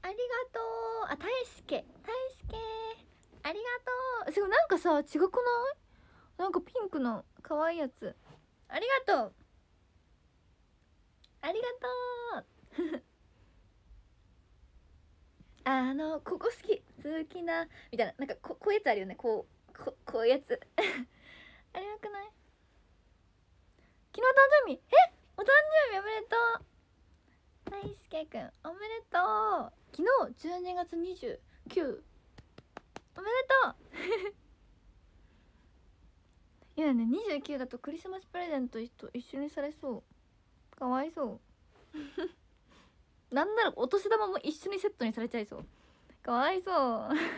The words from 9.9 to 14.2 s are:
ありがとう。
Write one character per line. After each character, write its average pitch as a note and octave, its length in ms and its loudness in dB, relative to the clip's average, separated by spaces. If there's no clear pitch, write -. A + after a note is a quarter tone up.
あ D#4+ 100 -4
り A4 80 -2
が B4 80 -4
と D#4 160 -4
う。 - 60 -10